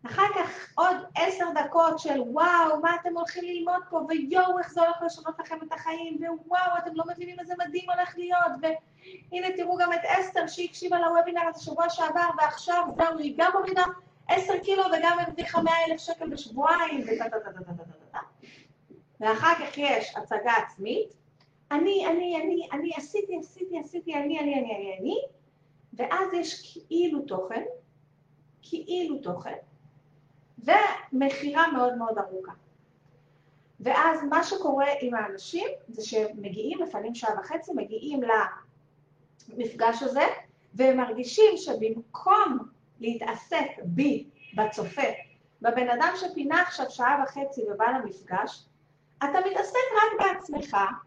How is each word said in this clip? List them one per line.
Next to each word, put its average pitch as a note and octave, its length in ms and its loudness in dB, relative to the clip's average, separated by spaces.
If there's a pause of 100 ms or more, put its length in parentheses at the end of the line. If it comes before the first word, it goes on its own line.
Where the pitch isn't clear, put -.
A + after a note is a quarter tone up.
אחר G4 280 2
כך - 400 -4
עוד F4+ 220 4 (180)
עשר F4 300 0 (100)
דקות D#4+ 440 4
של, C#4 220 -2
"וואו, D#4 600 4
מה E4 200 4
אתם F4 160 -4
הולכים E4+ 280 -6
ללמוד F4 360 -2 (100)
פה? E4 180 0
ויואו, F4+ 500 2
איך E4+ 140 -4
זה E4+ 80 0
הולך E4+ 220 4
לשנות E4 360 -6
לכם E4 280 -8
את D#4+ 60 -6
החיים? D#4+ 460 -6
ווואו, F4 600 0
אתם F4 160 -6
לא D#4+ 180 -2
מבינים F4 280 -12
איזה F4 180 -8
מדהים F4 320 -4
הולך F4+ 280 -2
להיות. E4+ 600 0 (540)
והנה, F#4 240 -4
תראו F4+ 200 -2
גם F4 160 2
את E4+ 120 0
אסתר F#4 420 0
שהקשיבה F4 540 -4
לוובינר E4+ 480 4
הזה E4 160 -8
שבוע E4 260 0
שעבר, E4+ 480 0
ועכשיו, F4 460 2 (120)
זהו, E4 220 2
היא D4 200 -4
גם F4 160 4
מורידה F#4 300 2 (440)
עשר F#4 300 2
קילו F#4+ 240 2
וגם E4+ 360 4
הרוויחה E4+ 440 -2
מאה E4 260 4
אלף D#4+ 120 -2
שקל E4 300 -8
בשבועיים", D4 680 0
וטה, A3+ 300 -2
טה, A3 100 -4
טה, G3 120 -12
טה, F3+ 120 -16
טה, F3 200 -12
טה, - 80 -20 (200)
טה. - 60 -8 (1000)
ואחר A3 340 4
כך D#4 240 -6
יש C4+ 380 0
הצגה G#3 360 -2
עצמית. A3+ 680 -2 (480)
"אני, F#4 360 2
אני, F4 360 0
אני, E4+ 300 -2
אני E4 240 -4
עשיתי, G4 420 -6
עשיתי, F4+ 400 -10
עשיתי, D#4+ 360 -10
אני, D4 260 -2
אני, C#4+ 140 0
אני, A#3 220 -2
אני, G3 240 -8
אני", D#4 160 -2 (760)
ואז F#4 400 -2
יש E4+ 460 -6 (100)
כאילו D#4+ 340 0
תוכן, F#3+ 400 -6 (1000)
כאילו E4+ 560 -4
תוכן, - 360 -8 (1040)
ומכירה D4 1120 2
מאוד B3 220 2
מאוד A3+ 240 -2
ארוכה. F#3+ 340 -6 (1300)
ואז D4 500 4
מה E4+ 140 4
שקורה C#4 420 2 (140)
עם B3 140 -2
האנשים, G#3+ 540 -6 (200)
זה G#3+ 160 -10
שהם G#3+ 300 0
מגיעים, G#3+ 480 -6
לפעמים A3 320 -6
שעה A3 260 -2
וחצי, E4+ 340 -8
מגיעים B3+ 460 -4 (1300)
למפגש A3+ 540 0
הזה, C4+ 240 2 (480)
והם C4 220 6
מרגישים B3+ 600 4
שבמקום B3 1000 2 (420)
להתעסק A#3 640 -2 (180)
בי, B3+ 440 2 (280)
בצופה, G#3+ 460 -2 (600)
בבן A#3+ 260 2
אדם D#4 280 4
שפינה F4 460 0
עכשיו C#4+ 280 -2
שעה C#4 340 2
וחצי C4+ 380 -6
ובא G#3 220 0
למפגש, A3 840 -4 (520)
אתה C#4+ 200 2 (120)
מתעסק G4+ 280 0 (180)
רק A4 240 4
בעצמך - 560 -2 (300)